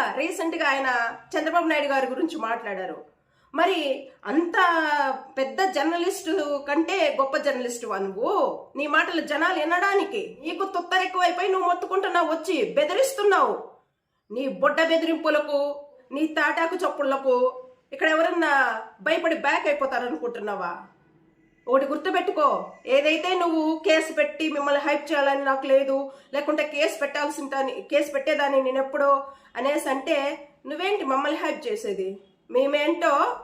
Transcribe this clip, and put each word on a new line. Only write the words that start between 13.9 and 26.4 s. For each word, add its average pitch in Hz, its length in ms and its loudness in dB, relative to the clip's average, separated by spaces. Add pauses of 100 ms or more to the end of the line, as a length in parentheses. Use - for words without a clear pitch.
నీ 247 140 -4 (160)
బొడ్డ 294 180 4 (100)
బెదిరింపులకు, 311 720 2 (520)
నీ 285 100 -2 (140)
తాటాకు 330 400 0
చప్పుళ్లకు 269 600 0 (560)
ఇక్కడ 294 160 0
ఎవరన్నా 320 460 2 (460)
భయపడి 330 380 0 (100)
బ్యాక్ 330 220 0
అయిపోతారనుకుంటున్నావా? 233 1000 -4 (960)
ఒకటి 269 200 4
గుర్తుపెట్టుకో, 320 600 0 (400)
ఏదైతే 302 440 2 (100)
నువ్వు 320 240 2 (200)
కేసు 311 280 2
పెట్టి 294 400 0
మిమ్మల్ని 285 280 2
హైప్ 294 280 0
చేయాలని 277 360 2
నాకు 269 220 0
లేదు, 269 320 4 (340)
లేకుంటే 294 300 0 (100)